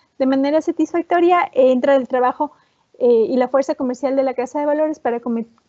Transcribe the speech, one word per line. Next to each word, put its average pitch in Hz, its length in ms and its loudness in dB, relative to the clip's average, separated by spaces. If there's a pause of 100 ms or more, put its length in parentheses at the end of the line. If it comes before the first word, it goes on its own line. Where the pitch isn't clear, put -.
(180)
de 269 80 -2
manera 277 360 0
satisfactoria, 339 920 0
eh, 262 180 4
entra 277 240 2
el 254 120 0
trabajo, 254 440 -2 (480)
eh, 233 280 4
y 254 80 -2
la 247 140 0
fuerza 277 260 -2
comercial 254 400 -4
de 269 80 0
la 254 120 -4
Casa 254 240 -6
de 294 80 -2
Valores 302 320 -2
para 233 200 -4
come-, 233 280 -6 (220)